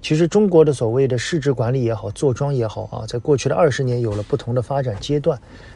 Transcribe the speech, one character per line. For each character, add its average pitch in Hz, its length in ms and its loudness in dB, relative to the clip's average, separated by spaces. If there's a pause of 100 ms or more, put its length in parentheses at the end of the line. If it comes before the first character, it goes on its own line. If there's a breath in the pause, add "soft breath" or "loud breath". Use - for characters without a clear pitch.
其 156 140 0
实 170 100 4
中 208 220 4
国 165 160 8
的 147 80 2
所 120 180 0
谓 135 160 2
的 127 100 0
市 160 220 -2
值 139 140 0
管 123 200 0
理 131 120 0
也 113 100 0
好， 107 160 -8
坐 127 240 0
庄 143 180 -4
也 120 140 -2
好 104 200 -8
啊， 113 200 -10
在 117 120 -6
过 143 180 2
去 131 120 -2
的 - 60 0
二 165 160 4
十 135 140 -2
年 123 160 -2
有 110 140 -2
了 104 100 -4
不 - 120 -2
同 117 180 -4
的 127 60 0
发 139 220 -4
展 117 160 -4
阶 147 220 -2
段， 143 180 -2 (380 loud breath)